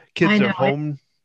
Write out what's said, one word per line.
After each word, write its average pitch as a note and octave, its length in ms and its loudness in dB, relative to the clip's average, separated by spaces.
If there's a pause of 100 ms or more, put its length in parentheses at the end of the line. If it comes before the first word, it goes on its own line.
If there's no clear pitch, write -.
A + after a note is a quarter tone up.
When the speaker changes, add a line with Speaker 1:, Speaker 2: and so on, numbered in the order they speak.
(140)
Speaker 1:
kids F#3+ 200 2
Speaker 2:
I - 20 2
Speaker 1:
are G#3 40 2
Speaker 2:
know G2+ 100 2
it. G2 40 -4
Speaker 1:
home, C#3+ 460 -2 (260)